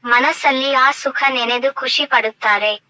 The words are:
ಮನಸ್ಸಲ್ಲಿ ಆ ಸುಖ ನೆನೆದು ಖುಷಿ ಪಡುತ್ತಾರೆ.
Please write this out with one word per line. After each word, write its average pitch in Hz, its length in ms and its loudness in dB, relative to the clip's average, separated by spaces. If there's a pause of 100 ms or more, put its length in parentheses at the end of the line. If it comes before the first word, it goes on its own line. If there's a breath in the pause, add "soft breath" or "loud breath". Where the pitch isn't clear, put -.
ಮನಸ್ಸಲ್ಲಿ 269 680 2
ಆ 269 160 4
ಸುಖ 277 380 -4
ನೆನೆದು 247 440 -2
ಖುಷಿ 269 340 -2
ಪಡುತ್ತಾರೆ. 214 840 -2